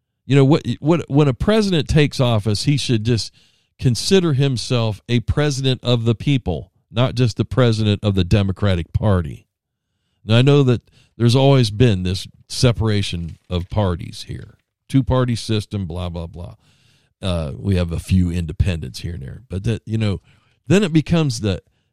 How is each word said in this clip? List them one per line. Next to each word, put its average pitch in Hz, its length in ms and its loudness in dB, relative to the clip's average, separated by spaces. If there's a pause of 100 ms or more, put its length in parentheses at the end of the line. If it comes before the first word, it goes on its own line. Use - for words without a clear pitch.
(260)
You 135 120 2
know, 139 80 6
what, 143 200 2 (140)
what, 156 300 0
when 143 180 4
a 131 60 0
president 202 560 0
takes 147 320 2
office, 110 420 0
he 143 140 0
should 117 260 -2
just 113 300 -2 (440)
consider 165 560 2
himself 123 760 -2
a 120 100 2
president 135 640 -2
of 120 220 0
the 113 100 2
people, 101 560 -2 (180)
not 117 260 -2
just 117 200 0
the 117 80 -2
president 110 600 0
of 104 120 0
the 95 80 2
Democratic 95 720 0
Party. 85 540 -2 (760)
Now, 107 140 2
I 123 40 6
know 139 220 4
that 123 260 0 (280)
there's 117 180 4
always 135 360 4
been 104 320 2
this 90 240 -4 (200)
separation 101 880 -2 (120)
of 90 200 -4
parties - 580 -4
here. - 300 -14 (300)
Two-party 127 480 0
system, 104 500 -4
blah, 87 240 -8
blah, 85 180 -10
blah. 85 280 -16 (640)
Uh, 82 360 -4
we 98 180 0
have 87 160 0
a 80 80 -6
few 90 320 2
independents 82 680 -4
here 87 160 -10
and - 80 -12
there. - 260 -14
But, 95 140 -8
that, 113 220 -4
you 110 120 -4
know, 104 240 -2 (460)
then 196 160 4
it 160 100 -4
becomes 151 480 0
the 98 200 -2 (320)